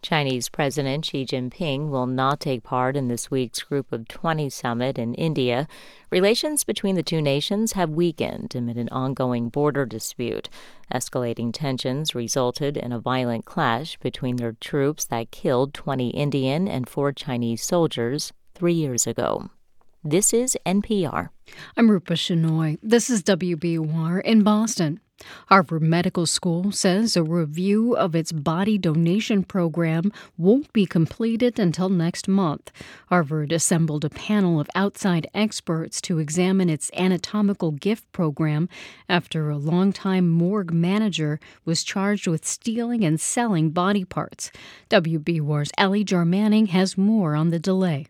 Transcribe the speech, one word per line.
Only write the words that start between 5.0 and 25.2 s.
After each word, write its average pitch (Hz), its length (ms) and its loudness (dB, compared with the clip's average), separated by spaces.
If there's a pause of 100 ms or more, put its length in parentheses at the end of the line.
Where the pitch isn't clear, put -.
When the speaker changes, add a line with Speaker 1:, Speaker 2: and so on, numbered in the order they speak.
Speaker 1:
India. 139 540 0 (400)
Relations 233 560 2
between 208 300 -2
the 175 80 0
two 160 180 -2
nations 151 520 0
have 175 180 0
weakened 160 640 -2
amid 120 240 -4
an 117 100 -4
ongoing 127 600 -2
border 143 340 0
dispute. 113 640 -8 (440)
Escalating 120 600 -4
tensions 135 640 -4
resulted 127 640 -2
in 123 140 -6
a 120 60 -4
violent 123 460 -2
clash 131 540 -2
between 127 380 -4
their 117 180 -4
troops 147 500 -2
that 117 260 -6
killed 139 440 0
twenty 131 340 -2
Indian 143 580 0
and 127 220 -4
four 143 240 -2
Chinese 120 500 -4
soldiers 151 680 -2 (220)
three 175 180 0
years 147 340 0
ago. - 440 -2 (520)
This 160 300 2
is 240 320 2
N 190 160 2
P 202 240 0
R. - 260 -4 (460)
Speaker 2:
I'm 226 140 6
Rupa 175 240 2
Shenoy. 160 680 0
This 220 280 2
is 220 120 2
W 180 320 2
B 165 180 -2
U 160 220 -2
R 165 240 0
in 220 240 6
Boston. 208 560 2 (520)